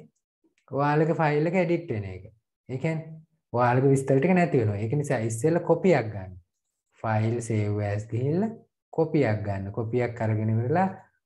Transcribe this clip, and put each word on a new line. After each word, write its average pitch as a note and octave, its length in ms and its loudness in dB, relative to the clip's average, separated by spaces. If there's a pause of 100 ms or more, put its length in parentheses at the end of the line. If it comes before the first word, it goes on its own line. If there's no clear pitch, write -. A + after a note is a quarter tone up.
(720)
ඔයාලගේ D3 500 2
ෆයිල් D3+ 280 2
එක F3 60 -4
එඩිට් E3+ 340 0
වෙන G#2 160 -4
එක. F#2 180 -12 (460)
ඒ B2+ 80 -6
කියන්නේ D#3+ 300 -4 (460)
ඔයාලගේ B2 420 4
විස්තර C3+ 240 2
ටික F3+ 160 4
නැති C#3+ 260 4
වෙනවා. G#2 160 0
ඒක A2 160 -4
නිසා C#3 320 -2
ඉස්සෙල්ලා D#3+ 440 0
කොපියක් D3+ 420 4
ගන්න. F#2+ 220 -12 (720)
ෆයිල් A2 380 0
සේව් G#2 400 -2
as G#2 260 -4
ගිහිල්ලා D#3+ 480 -2 (380)
කොපියක් C#3+ 500 2
ගන්න. G2 280 -6
කොපියක් A#2 500 -2
අරගෙන A2 280 0
ඉවරලා C3+ 400 2 (360)